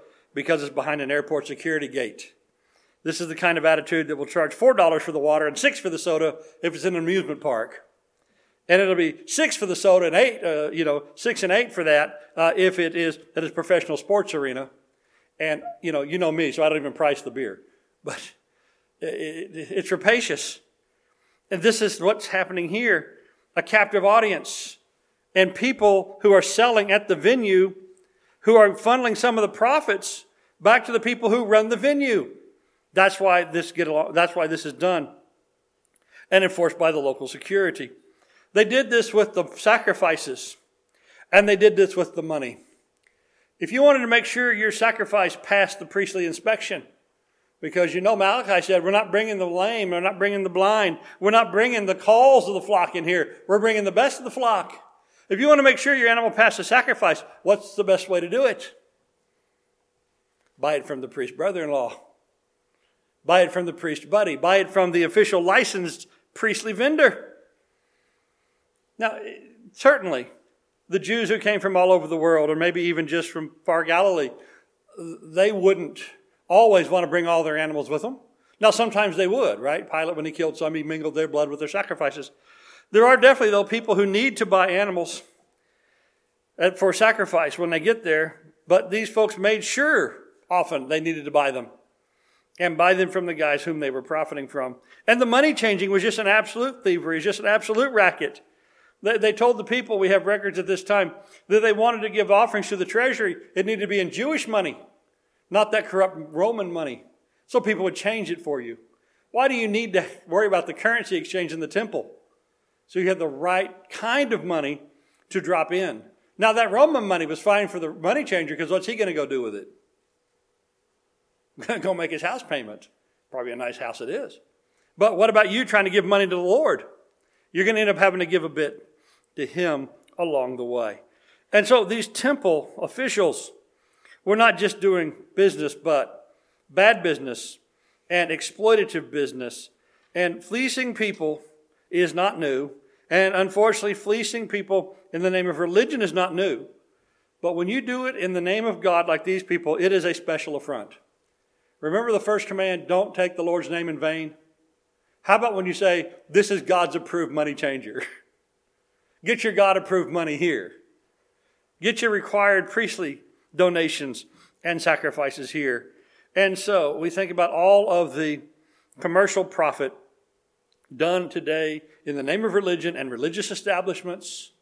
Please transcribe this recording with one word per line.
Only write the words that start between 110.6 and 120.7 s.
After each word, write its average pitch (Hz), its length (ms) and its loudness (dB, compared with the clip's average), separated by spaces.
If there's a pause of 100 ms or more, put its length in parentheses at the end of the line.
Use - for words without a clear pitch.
the 165 60 -10
currency 226 440 -2
exchange 165 360 -6
in 160 80 -8
the 156 80 -6
temple? 190 420 -6 (760)
So - 120 -6
you 185 120 0
have 185 80 0
the 160 100 -2
right 175 420 -2 (200)
kind 240 420 -2
of 156 120 -4
money 147 360 -4 (480)
to 190 140 -4
drop 160 280 0
in. 170 340 -4 (340)
Now, 220 160 4
that 226 180 0
Roman 262 320 4
money 175 220 -2
was 156 140 -8
fine 202 280 2
for 185 100 -8
the 160 140 -6
money 214 320 -2
changer, 156 320 -4
'cause 151 140 -6
what's 185 160 -2
he 233 100 -6
gonna 202 160 -2
go 151 140 -4
do 135 160 -4
with 110 120 -8
it? 101 140 -14 (1900)